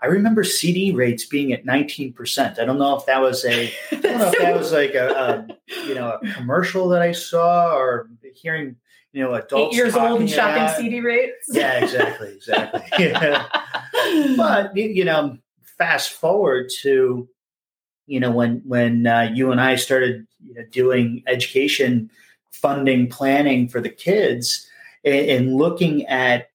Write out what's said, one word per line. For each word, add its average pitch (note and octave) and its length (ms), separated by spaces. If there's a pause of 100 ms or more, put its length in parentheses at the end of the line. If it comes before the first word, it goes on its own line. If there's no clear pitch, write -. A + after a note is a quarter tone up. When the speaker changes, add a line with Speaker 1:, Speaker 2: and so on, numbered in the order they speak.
Speaker 1:
I B2 60
remember G#3 360
C F3 300
D F#3+ 180
rates A#2+ 340
being C#3 280
at A#2+ 120
nineteen C3+ 480
percent. A#2+ 440
I A2+ 80
don't C3 140
know C#3 160
if C#3 100
that C3+ 160
was B2+ 240
a, A#2+ 260 (200)
I D#4 40
don't D#4 220
know G#3+ 120
if E3+ 100
that F3 180
Speaker 2:
<laughs> - 0
Speaker 1:
was, E3 140
like, C#3 240
a, B2+ 520 (300)
a, F4 80
you - 80
know, A#2+ 260
a G#3 140
commercial F3 560
that F3 140
I E3+ 80
saw E3+ 640
or B2 340 (240)
hearing, D3+ 440 (340)
you C#3 100
know, B2+ 120
adults C#3 420
Speaker 2:
Eight - 20
years A#3+ 180
old A#3 260
and - 80
Speaker 1:
talking - 60
Speaker 2:
shopping G#3+ 280
Speaker 1:
about - 140
Speaker 2:
C A#3 120
D A#3+ 120
rates. A#3+ 480
Speaker 1:
Yeah, F3 340
exactly, - 500
exactly. - 560
<laughs> D3 100
Yeah. D#3 520
Speaker 2:
<laughs> D4+ 840
Speaker 1:
But, G3+ 380
you, G#3+ 100
you F#3+ 200
know, D3+ 320 (400)
fast E3 340
forward D#3+ 600 (100)
to, C3 460 (800)
you C3+ 120
know, B2+ 120
when, A#2+ 340
when, A#2+ 400
uh, A#2 280
you C3 180
and B2 80
I B2+ 160
started, B2+ 500 (180)
you B2 120
know, A#2 160
doing B2 560
education B2 800 (420)
funding C3+ 580
planning C3+ 580
for B2 140
the A2+ 80
kids - 800 (360)
and, C#3+ 260
and C3 260
looking D#3 520
at, B2+ 480